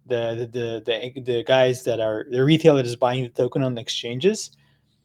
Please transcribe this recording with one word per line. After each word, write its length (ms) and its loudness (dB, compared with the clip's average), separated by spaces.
the, 460 -4
the, 320 -6
the, 300 -4
the, 60 -12
the 240 -2
guys 400 2
that 160 -2
are, 300 -2
the 140 0
retailer 380 6
is 140 -4
buying 260 0
the 60 -6
token 340 -2
on 120 -2
the 60 -8
exchanges 680 -4